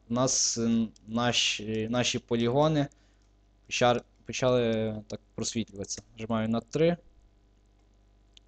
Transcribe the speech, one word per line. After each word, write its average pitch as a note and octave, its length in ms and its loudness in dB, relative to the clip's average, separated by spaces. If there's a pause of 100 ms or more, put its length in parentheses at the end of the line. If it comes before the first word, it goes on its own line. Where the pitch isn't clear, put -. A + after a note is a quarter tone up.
нас, B2+ 480 0
е, A#2 300 2 (200)
наші, A2 840 0
наші A#2+ 300 0
полігони C#3+ 680 2 (800)
почар-, A#2+ 360 2 (220)
почали A#2 680 0 (120)
так G#2 120 -10 (160)
просвітлюватися. G#2 680 -6 (160)
Нажимаю A2 320 -2
на A2+ 120 0
три E3 360 2 (1500)